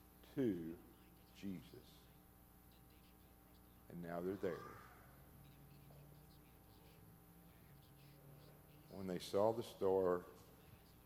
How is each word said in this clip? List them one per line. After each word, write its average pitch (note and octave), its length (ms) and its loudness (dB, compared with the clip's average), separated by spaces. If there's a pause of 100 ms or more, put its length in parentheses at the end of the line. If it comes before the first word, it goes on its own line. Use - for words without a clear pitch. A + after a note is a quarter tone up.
(360)
to F2 420 4 (580)
Jesus. F#2+ 300 -4 (2250)
And F2 140 -8
now E2+ 180 -2
they're F#2+ 140 2
there. - 420 -2 (4000)
When F#2+ 160 -4
they F2+ 120 2
saw G#2 340 6
the A#2 100 -2
star, F#2 580 6 (840)